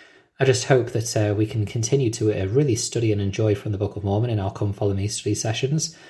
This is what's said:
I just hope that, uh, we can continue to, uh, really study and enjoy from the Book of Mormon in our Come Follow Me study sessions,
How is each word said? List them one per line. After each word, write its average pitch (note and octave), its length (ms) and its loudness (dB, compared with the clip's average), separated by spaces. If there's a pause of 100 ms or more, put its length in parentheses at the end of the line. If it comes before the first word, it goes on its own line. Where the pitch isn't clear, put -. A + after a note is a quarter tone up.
(400)
I C3+ 60 4
just B2+ 200 2
hope B2+ 260 4
that, A2+ 260 -2
uh, G#2+ 160 2
we G#2+ 140 2
can G#2+ 180 -2
continue A#2 460 0
to, G#2+ 200 0
uh, F#2+ 140 -2
really B2 300 2
study A#2 360 0
and G2+ 80 2
enjoy G2+ 360 2
from - 160 -6
the G2+ 80 -2
Book G2+ 160 -2
of F#2+ 80 -8
Mormon G#2 260 0
in A2 100 0
our F#2+ 140 -2
Come G#2 180 -2
Follow G2+ 220 0
Me G2 140 0
study - 260 -4
sessions, C3 640 -2 (120)